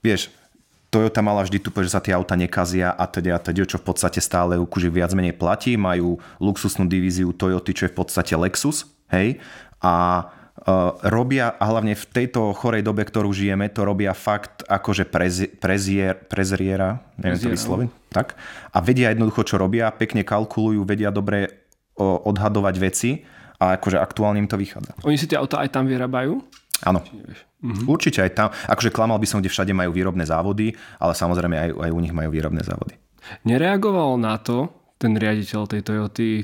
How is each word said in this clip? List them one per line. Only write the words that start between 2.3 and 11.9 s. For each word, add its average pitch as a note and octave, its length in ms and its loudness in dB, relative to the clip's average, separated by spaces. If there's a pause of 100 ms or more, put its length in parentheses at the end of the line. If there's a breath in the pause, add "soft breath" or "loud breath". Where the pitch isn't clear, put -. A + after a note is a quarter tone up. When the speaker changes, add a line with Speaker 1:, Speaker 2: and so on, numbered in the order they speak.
Speaker 1:
nekazia F2+ 560 0
a F2+ 120 0
teda, F2 280 0
a E2+ 40 0
teda, F2+ 280 0
čo - 120 -4
v - 120 -10
podstate - 280 0
stále F2 400 0
akože F2 280 0
viac F2 280 2
menej F2+ 200 2
platí. G#2 400 0
Majú F2 440 0 (200 loud breath)
luxusnú G2 480 0
divíziu F2+ 480 0
Toyoty, F#2 400 0
čo - 120 -2
je - 40 -2
v - 60 -8
podstate F2 380 -2
Lexus, F#2+ 520 -2 (240)
hej. G2+ 280 0 (440 loud breath)
A, F2 440 4 (320 loud breath)
e, - 120 0 (360)
robia, B2 480 2
a - 120 -2
hlavne A2 280 2